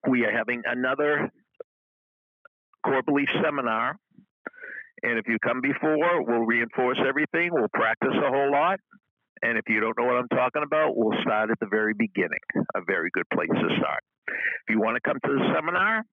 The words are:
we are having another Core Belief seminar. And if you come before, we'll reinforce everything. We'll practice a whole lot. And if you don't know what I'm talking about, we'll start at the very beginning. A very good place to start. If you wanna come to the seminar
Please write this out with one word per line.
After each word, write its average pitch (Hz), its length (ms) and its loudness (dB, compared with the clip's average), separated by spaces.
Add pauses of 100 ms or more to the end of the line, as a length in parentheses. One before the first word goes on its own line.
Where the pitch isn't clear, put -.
we 123 180 2
are 104 60 0
having 117 340 -2
another 139 640 0 (1500)
Core 131 200 0
Belief 143 260 2 (140)
seminar. 131 540 0 (1040)
And 117 160 0
if 107 80 -6
you 113 160 0
come 123 180 0
before, 156 640 0
we'll 117 220 2
reinforce 117 520 0 (100)
everything. 156 440 0
We'll 127 200 2
practice 113 440 0
a 143 140 2
whole 139 220 2
lot. 165 280 2 (640)
And 117 140 0
if 110 100 -2
you 110 120 2
don't 110 180 0
know 120 80 0
what 123 100 2
I'm 123 140 -2
talking 131 340 0
about, 151 320 2
we'll 110 260 2
start 110 300 0
at 110 80 0
the 110 80 -4
very 107 260 2
beginning. 101 460 0 (360)
A 98 100 -2
very 90 280 0
good 90 180 -4
place 85 180 -2
to - 280 0
start. - 260 -2 (240)
If - 420 -6
you 110 100 2
wanna 113 260 0
come 127 180 -2
to 139 100 0
the 135 220 2
seminar 180 580 0